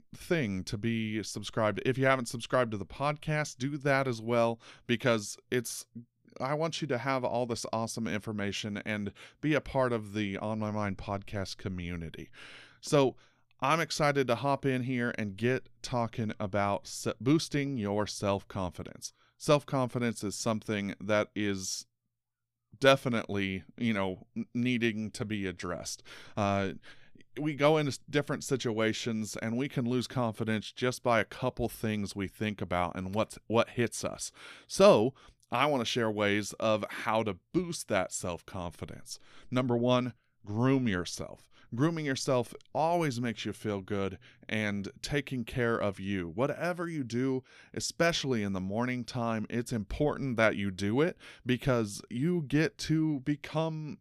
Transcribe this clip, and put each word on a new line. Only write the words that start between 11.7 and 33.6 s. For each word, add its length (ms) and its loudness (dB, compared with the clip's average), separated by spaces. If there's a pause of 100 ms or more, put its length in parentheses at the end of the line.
So 340 4 (460)
I'm 180 4
excited 480 2
to 80 2
hop 300 0
in 180 0
here 320 -2
and 220 -4
get 320 0 (140)
talking 560 -2
about 480 0
se-, 340 -4
boosting 560 2
your 300 0
self-confidence. 1040 -4 (240)
Self-confidence 880 0
is 100 -2
something 680 -2
that 360 2
is 500 -2 (960)
definitely, 840 2 (140)
you 160 0
know, 320 -2 (100)
n-, 200 -6
needing 560 0
to 140 -6
be 200 -4
addressed. 560 -6 (340)
Uh, 340 2 (680)
we 140 -2
go 240 6
into 120 2
s-, 100 -6 (100)
different 340 0
situations 920 0
and 180 -4
we 140 -2
can 180 -2
lose 200 0
confidence 640 -2
just 320 -2
by 160 4
a 60 2
couple 440 -2
things 460 -2
we 120 -2
think 320 -4
about 360 0
and 180 -6
what's, 320 0
what 240 4